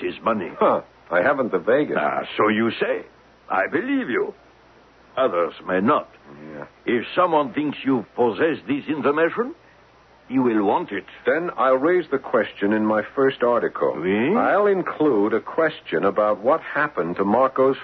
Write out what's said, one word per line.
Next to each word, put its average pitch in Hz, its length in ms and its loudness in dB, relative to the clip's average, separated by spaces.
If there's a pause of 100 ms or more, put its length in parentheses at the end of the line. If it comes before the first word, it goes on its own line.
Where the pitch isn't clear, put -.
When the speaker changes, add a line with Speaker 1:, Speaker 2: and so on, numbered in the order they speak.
Speaker 1:
his 87 220 -6
money? 107 260 -2 (100)
Speaker 2:
Huh. 139 220 2 (300)
I 87 120 2
haven't 131 280 0
the 90 80 -2
vaguest. 107 400 0
Speaker 1:
Ah, 69 220 -2 (160)
so 107 120 2
you 110 200 0 (100)
say. - 220 -2 (480)
I 95 160 0
believe 240 440 -4
you. - 240 -2 (840)
Others 90 360 0 (140)
may 92 140 0
not. 123 260 2 (460)
Speaker 2:
Yeah. 73 120 -14 (200)
Speaker 1:
If 113 200 -2 (100)
someone 156 380 2
thinks 147 300 -4
you 131 220 0 (100)
possess 120 420 0 (100)
this 143 200 -4
information, 160 680 -2 (720)
you 127 140 0
will 110 200 2
want 143 280 0
it. 95 140 -6 (200)
Speaker 2:
Then 160 320 0
I'll 131 220 4
raise 170 320 2
the 135 80 0
question 104 540 0
in 110 120 2
my 107 160 2 (140)
first 135 260 2
article. - 560 0
Speaker 1:
Oui? 131 380 0
Speaker 2:
I'll 190 320 2
include 151 680 2
a 107 80 0
question 156 640 -2
about 104 380 2
what 151 180 2
happened 92 540 -4
to 98 100 0
Marco's 131 580 2